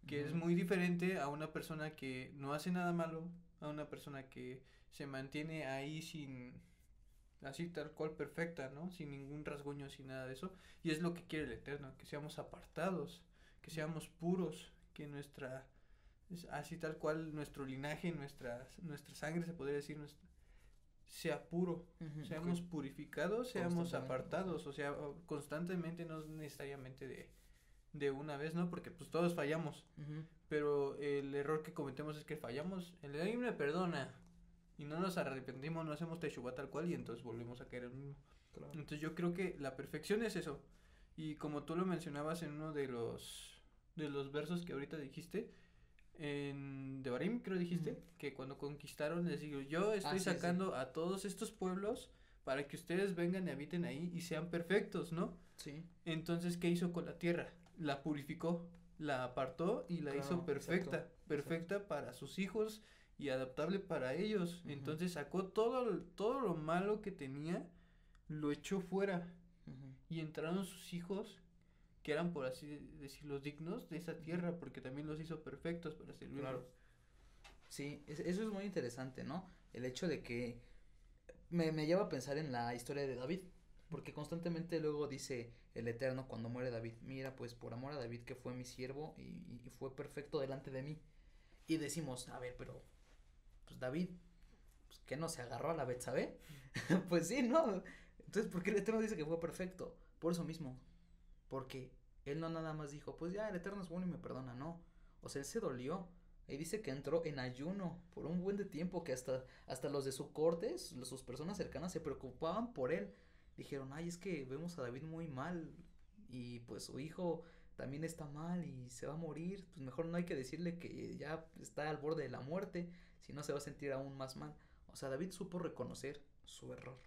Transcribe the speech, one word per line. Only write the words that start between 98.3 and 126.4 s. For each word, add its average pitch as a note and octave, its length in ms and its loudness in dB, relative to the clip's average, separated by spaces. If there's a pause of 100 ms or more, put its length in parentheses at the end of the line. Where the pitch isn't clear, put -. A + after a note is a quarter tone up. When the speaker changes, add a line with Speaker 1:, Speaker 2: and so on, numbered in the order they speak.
Speaker 2:
¿por F3 120 2
qué G3+ 80 4
el G#3+ 60 6
Eterno A3 240 6
dice A3 160 2
que D3+ 80 2
fue E3 140 2
perfecto? - 580 -2 (220)
Por E3 140 4
eso E3+ 100 2
mismo, C#3+ 360 -4 (680)
porque B2+ 420 -4 (340)
él C#3+ 140 0
no E3 100 0
nada D#3+ 240 0
más D3+ 180 -4
dijo, - 260 -8
"Pues F3 160 0
ya, G#3+ 160 0
el F#3+ 60 -2
Eterno G3 260 -2
es F3 80 -6
bueno F3+ 180 0
y - 40 2
me C#3 80 -2
perdona", B2+ 360 -4
no. D#3+ 260 -4 (400)
O - 80 -6
sea, C#3 120 0
él C#3 40 -2
se - 140 0
dolió. D#3 480 0 (400)
Ahí C#3 100 -4
dice F#3 240 -2
que C#3 100 -2
entró D3 340 4
en C#3+ 140 0
ayuno D#3 640 -2 (120)
por - 120 -6
un F3 160 2
buen G3+ 160 2
de G3 80 0
tiempo, E3+ 380 0
que C3 100 2
hasta, B2+ 320 0 (220)
hasta C3+ 220 0
los C#3 160 4
de C3+ 60 2
su C#3+ 220 -4
corte, E3+ 420 6
s-, - 200 -6 (100)
sus - 180 -6
personas D#3 340 -4
cercanas - 340 -2
se - 100 0
preocupaban D#3+ 720 0
por B2+ 180 4
él. G3 220 2 (440)
Dijeron, C3+ 360 -4
"Ay, E3 140 -2
es F3 100 -2
que E3+ 280 0
vemos D3+ 340 -4
a C3 40 0
David B2 200 -2
muy D#3+ 240 -4
mal D3+ 440 -2 (580)
y, A#2+ 320 -6
pues, A#2 240 -6
su - 140 -6
hijo E3 440 0 (320)
también C#3+ 280 -4
está D#3+ 240 -4
mal E3 380 0
y B2+ 240 -6
se - 180 -6
va C#3 60 -2
a D#3 40 -2
morir, E3+ 560 -2
pues C3 120 -8
mejor D3 220 0
no E3+ 100 2
hay F3 80 4
que F3 100 0
decirle E3+ 440 0
que - 380 -4
ya D3+ 280 -2 (160)
está D3 280 0
al D3+ 80 2
borde D3+ 260 2
de B2+ 60 -2
la A#2+ 120 -4
muerte, F3 480 0 (320)
si - 120 -12
no C#3+ 100 -4
se D3+ 100 0
va C#3+ 60 2
a - 20 -4
sentir C#3+ 320 -4
aún C3+ 240 -2
más C3 200 -4
mal". D3+ 180 -6 (360)
O - 40 -16
sea, C3+ 140 -2
David D#3+ 220 0
supo - 280 -4
reconocer - 640 -4 (220)